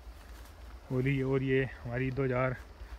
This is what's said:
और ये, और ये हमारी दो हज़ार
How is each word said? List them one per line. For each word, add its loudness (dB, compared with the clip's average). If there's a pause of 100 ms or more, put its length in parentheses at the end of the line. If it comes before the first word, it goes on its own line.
(920)
और 4
ये, 4
और 4
ये 6
हमारी -2
दो 0
हज़ार 2 (420)